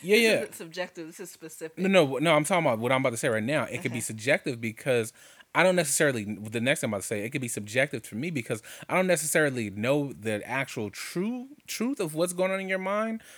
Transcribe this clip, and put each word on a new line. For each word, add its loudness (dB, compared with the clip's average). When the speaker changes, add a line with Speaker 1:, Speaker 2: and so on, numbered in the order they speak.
Speaker 1:
Yeah, 4
Speaker 2:
this 6
Speaker 1:
yeah. 6
Speaker 2:
isn't -4
subjective, -10
this -18
is -12
specific. -14
Speaker 1:
No, 2
no, 6
no, 4
I'm 4
talking 2
about 4
what 2
I'm 4
about 2
to -4
say 0
right 2
now. 0
It -6
could -2
be -4
Speaker 2:
Okay. -4
Speaker 1:
subjective -2
because -2
I 6
don't 6
necessarily, 2
the -4
next 0
thing 0
I'm -2
about -2
to -8
say, -4
it -6
could -4
be -6
subjective -2
for -12
me -4
because -6
I -6
don't 2
necessarily 0
know 0
the -4
actual -4
true -6
truth -4
of -4
what's -2
going -2
on -4
in -6
your 0
mind. -2